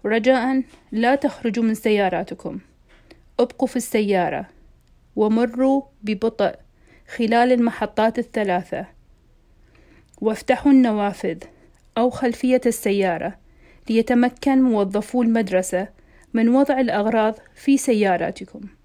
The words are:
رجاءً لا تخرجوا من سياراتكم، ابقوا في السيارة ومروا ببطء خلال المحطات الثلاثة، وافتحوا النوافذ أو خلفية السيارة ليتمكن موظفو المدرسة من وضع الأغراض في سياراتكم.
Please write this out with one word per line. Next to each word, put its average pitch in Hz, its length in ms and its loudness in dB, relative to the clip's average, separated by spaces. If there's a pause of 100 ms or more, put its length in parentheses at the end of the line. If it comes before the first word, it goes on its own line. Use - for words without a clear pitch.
رجاءً 247 580 2 (280)
لا 233 240 2
تخرجوا 233 480 -2
من 220 120 0
سياراتكم، 196 840 -2 (800)
ابقوا 247 280 -2
في - 80 -10
السيارة 202 720 -2 (720)
ومروا 240 640 0 (220)
ببطء 214 520 -2 (600)
خلال 233 360 2
المحطات 226 680 0
الثلاثة، 190 680 -4 (1400)
وافتحوا 233 500 0
النوافذ 208 640 2 (600)
أو 240 120 2
خلفية 247 560 0
السيارة 196 720 -2 (520)
ليتمكن 247 720 2
موظفو 208 640 0
المدرسة 185 640 0 (460)
من 226 160 2
وضع 269 300 2
الأغراض 220 560 0 (200)
في 277 220 2
سياراتكم. 190 840 -2 (240)